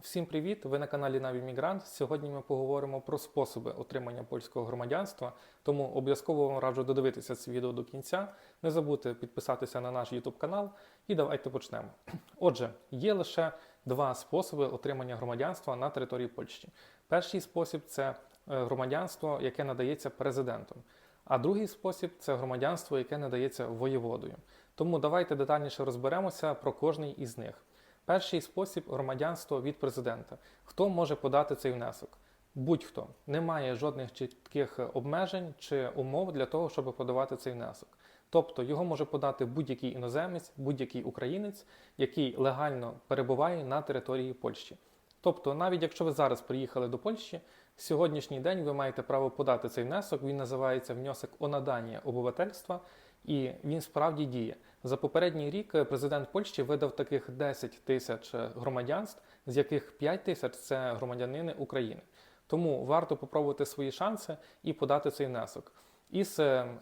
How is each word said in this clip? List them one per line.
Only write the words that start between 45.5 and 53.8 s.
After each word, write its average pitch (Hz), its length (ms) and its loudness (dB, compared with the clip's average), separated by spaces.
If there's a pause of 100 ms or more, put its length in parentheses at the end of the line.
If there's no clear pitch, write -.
навіть 175 280 2
якщо 165 220 0
ви 160 80 4
зараз 131 280 4
приїхали 127 480 -2
до 120 100 -2
Польщі, - 420 -4 (360)
в - 60 -18
сьогоднішній 151 580 2
день 175 240 0
ви 147 80 2
маєте 135 300 0
право 135 280 2
подати 127 380 2
цей 120 160 -2
внесок. 156 380 -2
Він 139 140 -2
називається 131 580 0
«Внесок 131 440 -6
о 147 100 -2
надання 127 560 -2
обивательства», 135 760 -2 (440)
і 139 260 0 (140)
він 151 160 0